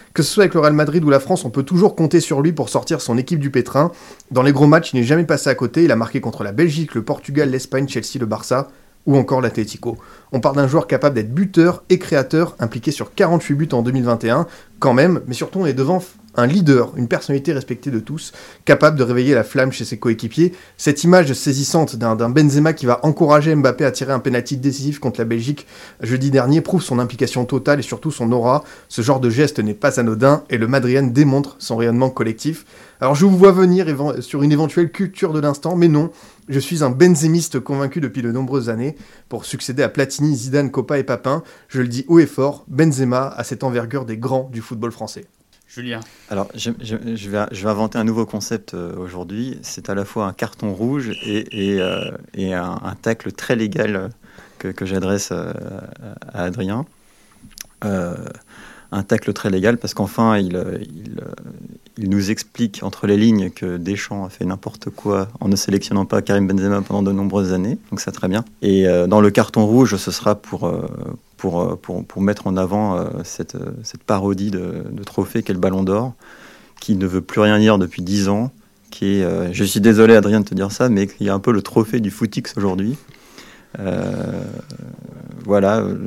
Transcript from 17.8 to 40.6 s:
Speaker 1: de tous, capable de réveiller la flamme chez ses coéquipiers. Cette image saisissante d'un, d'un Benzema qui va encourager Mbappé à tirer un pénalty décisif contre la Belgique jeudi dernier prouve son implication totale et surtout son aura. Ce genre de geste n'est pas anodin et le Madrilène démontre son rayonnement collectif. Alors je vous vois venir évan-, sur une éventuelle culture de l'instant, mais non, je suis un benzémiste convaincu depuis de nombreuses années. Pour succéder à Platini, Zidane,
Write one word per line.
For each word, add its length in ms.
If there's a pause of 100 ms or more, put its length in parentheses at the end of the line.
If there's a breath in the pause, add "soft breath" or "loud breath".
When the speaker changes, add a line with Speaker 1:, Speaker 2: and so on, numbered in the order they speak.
Speaker 1:
de 80
tous, 320 (320 loud breath)
capable 340
de 60
réveiller 300
la 100
flamme 260
chez 140
ses 140
coéquipiers. 540 (240 loud breath)
Cette 280
image 280
saisissante 600
d'un, 220
d'un 120
Benzema 440
qui 140
va 180
encourager 500
Mbappé 300
à 80
tirer 200
un 60
pénalty 380
décisif 420
contre 220
la 60
Belgique 400 (340 loud breath)
jeudi 320
dernier 280
prouve 220
son 160
implication 460
totale 340
et 40
surtout 280
son 220
aura. 320 (240 loud breath)
Ce 120
genre 200
de 100
geste 300
n'est 140
pas 260
anodin 500
et 80
le 80
Madrilène 460
démontre 480
son 160
rayonnement 340
collectif. 540 (360 loud breath)
Alors 140
je 120
vous 100
vois 160
venir 340
évan-, 340
sur 220
une 80
éventuelle 400
culture 420
de 60
l'instant, 380
mais 120
non, 220 (380 loud breath)
je 100
suis 240
un 80
benzémiste 720
convaincu 400
depuis 220
de 100
nombreuses 380
années. 260 (320 loud breath)
Pour 160
succéder 400
à 40
Platini, 460
Zidane, 380